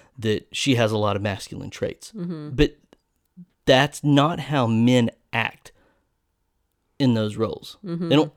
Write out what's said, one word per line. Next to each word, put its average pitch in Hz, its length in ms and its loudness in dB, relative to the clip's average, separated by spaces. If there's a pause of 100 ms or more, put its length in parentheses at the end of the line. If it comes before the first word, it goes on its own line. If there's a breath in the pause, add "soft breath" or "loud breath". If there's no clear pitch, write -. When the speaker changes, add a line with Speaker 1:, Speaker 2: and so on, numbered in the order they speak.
(180 loud breath)
Speaker 1:
that 107 340 -4
she 135 240 0
has 110 160 2
a 110 60 -2
lot 104 180 0
of 101 60 -4
masculine 98 480 -8
traits. - 460 -10
Speaker 2:
Mm-hmm. 165 340 -10
Speaker 1:
But 147 280 0 (880)
that's - 380 2
not 147 360 4
how 139 260 0
men 117 440 4 (220)
act - 400 -6 (1300)
in 127 160 2
those 107 220 -2
roles. 110 480 -6
Speaker 2:
Mm-hmm. 170 240 -6
Speaker 1:
They 143 80 2
don't 151 200 2